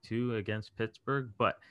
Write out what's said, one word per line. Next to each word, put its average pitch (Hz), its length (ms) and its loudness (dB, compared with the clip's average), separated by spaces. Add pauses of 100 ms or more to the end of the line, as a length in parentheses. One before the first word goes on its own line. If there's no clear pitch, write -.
two 120 340 -2
against 107 400 -4
Pittsburgh, 127 640 -2
but, 113 200 4 (120)